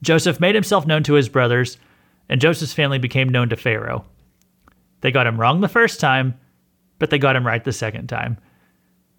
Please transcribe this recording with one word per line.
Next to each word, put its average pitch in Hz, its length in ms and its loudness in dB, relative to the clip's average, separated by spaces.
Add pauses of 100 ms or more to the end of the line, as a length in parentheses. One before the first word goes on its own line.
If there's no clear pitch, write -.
Joseph 165 400 2
made 190 140 2
himself 196 300 0
known 156 180 0
to 147 100 0
his 135 160 4
brothers, 123 480 0 (500)
and 135 140 0
Joseph's 160 320 0
family 139 260 -2
became 127 300 -2
known 123 180 0
to 113 80 -4
Pharaoh." 117 480 -4 (1000)
They 131 100 0
got 127 160 2
him 113 120 -2
wrong 127 200 2
the 202 80 2
first 233 320 2
time, 131 360 0 (600)
but 151 120 -2
they 151 100 0
got 135 160 2
him 123 100 -2
right 113 160 -2
the 127 120 -4
second 113 340 -8
time. 117 300 -6 (800)